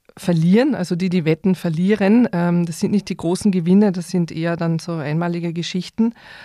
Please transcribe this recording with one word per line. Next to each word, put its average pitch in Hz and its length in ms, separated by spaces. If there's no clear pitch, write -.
verlieren, 185 580
also 175 200
die, 185 140
die 175 160
Wetten 170 300
verlieren, 196 760
ähm, 175 340
das 170 140
sind 202 120
nicht 202 180
die 180 80
großen 185 340
Gewinne, 185 400
das 175 200
sind 175 200
eher 165 240
dann 165 240
so 170 140
einmalige 170 580
Geschichten. 180 600